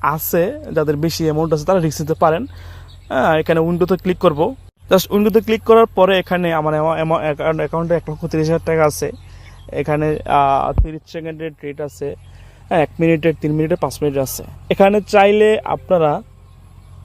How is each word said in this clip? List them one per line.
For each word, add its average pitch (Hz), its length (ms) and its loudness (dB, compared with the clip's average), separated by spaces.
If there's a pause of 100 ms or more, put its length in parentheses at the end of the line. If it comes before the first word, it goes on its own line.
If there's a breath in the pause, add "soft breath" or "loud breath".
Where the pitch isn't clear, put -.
আছে, 160 600 -2 (120)
যাদের 151 240 0
বেশি 160 280 -2
অ্যামাউন্ট 156 300 0
আছে 147 100 -4
তারা 185 160 2
রিস্ক 160 200 -2
নিতে 156 140 -4
পারেন। 165 320 0 (640 loud breath)
হ্যাঁ, 170 300 2
এখানে 160 220 0
উইন্ডোতে 175 360 0
ক্লিক 180 220 -4
করবো। 170 360 0 (360)
Just 185 200 4
উইন্ডোতে 208 300 2
ক্লিক 214 220 -2
করার 226 240 6
পরে 190 320 2
এখানে 175 360 -2
আমার 156 180 0
অ্যামা-, 156 220 0
অ্যামা-, 160 260 -2
অ্যাকাউন্ট, 151 360 -2
অ্যাকাউন্টে 165 380 -2
এক 156 160 -4
লক্ষ 151 160 -8
তিরিশ 156 200 -2
হাজার 165 200 0
টাকা 160 180 2
আছে। 147 280 -2 (600 soft breath)
এখানে, 151 520 -2
আহ, 139 580 2
তিরিশ 160 300 -6
সেকেন্ডের 160 380 -10 (100)
ট্রেড 143 200 -12
আছে, 143 360 -8 (520 soft breath)
হ্যাঁ, 175 140 2
এক 143 60 0 (120)
মিনিটের, 165 400 2
তিন 151 120 -2
মিনিটের, 156 240 0
পাঁচ 143 260 -4
মিনিটের 139 200 0
আছে। - 200 -6 (280)
এখানে 202 300 4
চাইলে 208 640 4
আপনারা, 160 580 0 (840)